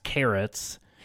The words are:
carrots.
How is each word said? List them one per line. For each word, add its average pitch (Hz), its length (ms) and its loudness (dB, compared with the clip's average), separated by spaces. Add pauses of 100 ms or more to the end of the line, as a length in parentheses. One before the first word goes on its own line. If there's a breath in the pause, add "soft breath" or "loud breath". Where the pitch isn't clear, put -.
carrots. 107 760 0 (260 soft breath)